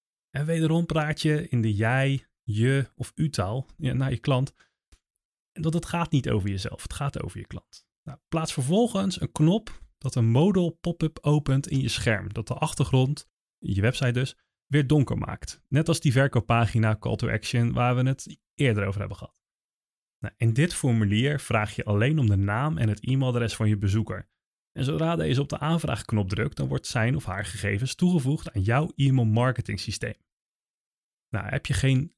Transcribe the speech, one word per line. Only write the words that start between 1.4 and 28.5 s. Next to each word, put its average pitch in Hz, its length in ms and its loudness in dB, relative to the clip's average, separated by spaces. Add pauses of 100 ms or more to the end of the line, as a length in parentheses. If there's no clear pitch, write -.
in 120 140 0
de 110 120 2
jij, 131 520 0 (180)
je 123 520 2
of - 200 -10
u 156 140 0
taal, 107 380 -4 (100)
ja, 131 160 -2
naar 131 180 0
je 113 80 -4
klant. 131 340 0 (1000)
En - 100 -10
dat 160 120 0
het 165 120 -2
gaat 170 260 -2
niet 131 180 2
over 104 200 0
jezelf, 95 340 -6
het - 100 -12
gaat - 300 -6
over - 160 -10
je - 80 -14
klant. - 400 -18 (160)
Nou, 135 240 -16
plaats 165 260 -4
vervolgens 190 680 0
een - 100 -6
knop 175 500 2 (160)
dat - 180 -6
een 113 140 4
modal 175 420 4
pop-up - 500 -4
opent 147 460 2
in 135 140 0
je 127 60 -2
scherm, 101 460 -2
dat 110 140 -6
de - 60 -6
achtergrond, 135 760 0 (280)
je 95 240 -2
website 123 300 0
dus, 123 260 -4 (280)
weer 143 220 2
donker 131 300 2
maakt. - 500 -8
Net 156 200 2
als 165 120 2
die 143 120 2
verkooppagina 117 840 2
call 107 180 -2
to 113 140 -4
action 117 440 0
waar 123 220 2
we 127 120 2
het - 300 -4 (180)
eerder 104 300 2
over 98 140 -4
hebben 101 180 -8
gehad. - 240 -18 (760)
Nou, - 180 -8
in 113 160 2
dit 139 200 0
formulier 117 640 2
vraag 107 360 -2
je - 80 -6
alleen 117 360 2
om 120 80 2
de 101 80 4
naam 113 420 0
en 113 120 0
het - 160 -4
e-mailadres 123 500 0
van 107 140 2
je 107 80 2
bezoeker. 101 520 -2 (420)
En - 120 -6
zodra 160 320 0
deze 151 260 0
op 139 80 -4
de - 100 -8
aanvraagknop 113 720 -2
drukt, 113 280 -4
dan 139 100 -2
wordt 135 200 -4
zijn 120 280 0
of 139 100 -6
haar 98 200 -6
gegevens 104 500 -4
toegevoegd 160 580 0